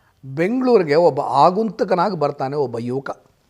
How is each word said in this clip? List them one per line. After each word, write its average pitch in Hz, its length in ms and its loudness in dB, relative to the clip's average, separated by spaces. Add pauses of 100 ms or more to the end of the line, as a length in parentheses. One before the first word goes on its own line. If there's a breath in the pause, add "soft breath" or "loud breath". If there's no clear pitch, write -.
(240)
ಬೆಂಗಳೂರಿಗೆ 185 680 0
ಒಬ್ಬ 151 260 4
ಆಗುಂತಕನಾಗಿ 180 960 0
ಬರ್ತಾನೆ 143 400 -4
ಒಬ್ಬ 123 220 -2
ಯುವಕ. 120 320 -6 (400)